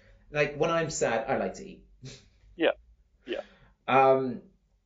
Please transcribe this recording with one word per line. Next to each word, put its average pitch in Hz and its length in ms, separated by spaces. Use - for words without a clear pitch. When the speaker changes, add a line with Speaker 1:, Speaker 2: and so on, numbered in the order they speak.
Speaker 1:
like, 147 260
when 165 140
I'm 165 200
sad, 117 380
I 127 80
like 98 180
to - 140
eat. - 160
<laughs> - 180
Speaker 2:
Yeah. 151 160
Yeah. 117 140
Speaker 1:
Um, 131 540